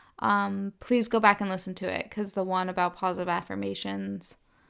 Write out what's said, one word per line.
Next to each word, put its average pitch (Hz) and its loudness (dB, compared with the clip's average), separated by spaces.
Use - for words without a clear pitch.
um, 202 2
please 240 2
go 226 2
back 208 6
and 196 0
listen 185 -4
to 185 -4
it, - -4
'cause 208 -4
the 196 0
one 185 0
about 180 0
positive 180 -2
affirmations, 196 -4